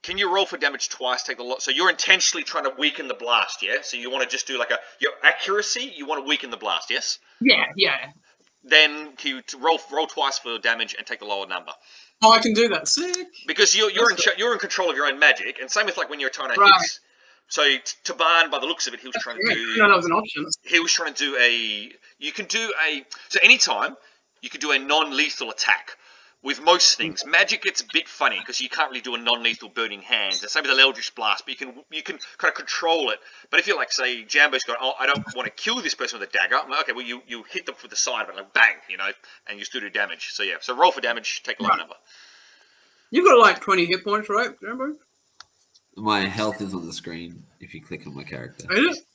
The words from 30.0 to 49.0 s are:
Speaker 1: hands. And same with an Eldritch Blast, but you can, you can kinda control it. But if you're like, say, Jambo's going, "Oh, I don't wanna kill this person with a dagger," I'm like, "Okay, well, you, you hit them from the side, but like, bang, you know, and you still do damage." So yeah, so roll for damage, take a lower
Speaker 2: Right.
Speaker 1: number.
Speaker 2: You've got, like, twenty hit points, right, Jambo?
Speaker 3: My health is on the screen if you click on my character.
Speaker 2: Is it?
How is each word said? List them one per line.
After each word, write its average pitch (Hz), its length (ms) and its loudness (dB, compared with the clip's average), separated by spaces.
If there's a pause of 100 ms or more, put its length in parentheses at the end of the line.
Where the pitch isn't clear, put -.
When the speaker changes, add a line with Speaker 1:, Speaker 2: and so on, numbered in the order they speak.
Speaker 1:
hands. 98 400 -2
And 104 80 -10
same 156 140 -2
with 135 80 0
an 131 80 4
Eldritch 127 340 4
Blast, 107 320 -2
but 127 60 -12
you 127 40 -10
can, 131 360 -14
you 156 100 -10
can 156 160 -10 (220)
kinda 165 120 0
control 160 580 -2
it. 104 100 -4 (280)
But 156 120 4
if 185 80 -6
you're 185 80 2
like, 131 160 -2
say, 123 320 -2
Jambo's 143 400 2
going, 120 180 -4
"Oh, 131 160 -2
I 131 80 0
don't 143 180 0 (120)
wanna 120 140 -6
kill 240 300 -4
this 165 140 -6
person 120 240 -8
with 98 100 -8
a - 40 -12
dagger," 95 260 0
I'm 151 100 -4
like, 139 120 -2
"Okay, 147 140 -4
well, 123 120 -8
you, 123 220 -10
you 117 160 -12
hit - 220 -12
them - 100 -10
from - 140 -20
the 104 60 -8
side, 110 300 -2
but 95 80 -14
like, 98 180 -14
bang, 113 220 6 (140)
you 92 80 -10
know, 95 120 -4 (380)
and 104 140 -14
you 104 40 -10
still 123 180 -8
do 104 60 -10
damage." 98 440 -4
So - 100 -6
yeah, 92 180 -4
so 127 140 -6
roll 156 160 6
for - 100 -8
damage, 117 440 -4
take 117 160 -8
a - 20 -4
lower 104 80 0
Speaker 2:
Right. 95 80 4
Speaker 1:
number. 85 160 -10 (1160)
Speaker 2:
You've 349 120 4
got, 294 140 10
like, 208 220 8
twenty 180 260 2
hit 185 160 0
points, 208 260 -2
right, 214 220 0 (100)
Jambo? 262 360 -8 (1000)
Speaker 3:
My 107 300 0
health 104 340 -4
is 95 140 -8
on 87 140 -6
the 82 40 -12
screen 85 520 -12 (160)
if - 120 -20
you 80 80 -16
click 78 240 -14
on 71 120 -14
my 69 80 -14
character. 62 480 -14
Speaker 2:
Is 285 260 0
it? - 60 -20 (100)